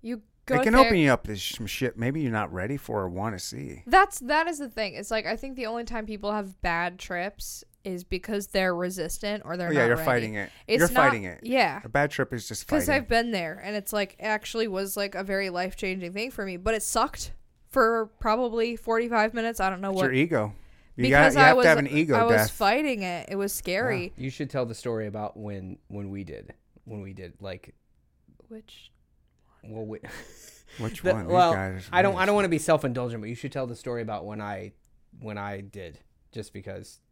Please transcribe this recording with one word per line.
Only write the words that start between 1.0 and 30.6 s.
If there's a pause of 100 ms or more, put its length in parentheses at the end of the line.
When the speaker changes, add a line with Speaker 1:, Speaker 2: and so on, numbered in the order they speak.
Speaker 2:
up
to
some
shit
maybe
you're
not
ready
for
or
wanna
see.
Speaker 1:
That's,
that
is
the
thing.
It's
like,
I
think
the
only
time
people
have
bad
trips (200)
is
because
they're
resistant
or
they're
Speaker 2:
Oh,
yeah,
Speaker 1:
not
Speaker 2:
you're
Speaker 1:
ready.
Speaker 2:
fighting
it. (160)
Speaker 1:
It's
Speaker 2:
You're
Speaker 1:
not, (140)
Speaker 2:
fighting
it.
Speaker 1:
yeah.
Speaker 2:
A
bad
trip
is
just
Speaker 1:
'Cause
Speaker 2:
fighting.
Speaker 1:
I've
been
there,
and
it's,
like,
actually
was,
like,
a
very
life-changing
thing
for
me.
But
it
sucked (380)
for (120)
probably
forty-five
minutes.
I
don't
know
Speaker 2:
It's
Speaker 1:
what.
Speaker 2:
your
ego. (440)
You
Speaker 1:
Because
Speaker 2:
got,
you
Speaker 1:
I
Speaker 2:
have
Speaker 1:
was,
Speaker 2:
to
have
an
ego
Speaker 1:
I
was
Speaker 2:
death.
Speaker 1:
fighting
it.
It
was
scary.
Speaker 3:
You
should
tell
the
story
about
when, (100)
when
we
did. (300)
When
we
did,
like, (720)
Speaker 1:
Which? (720)
Speaker 3:
well,
we (400)
<laughs>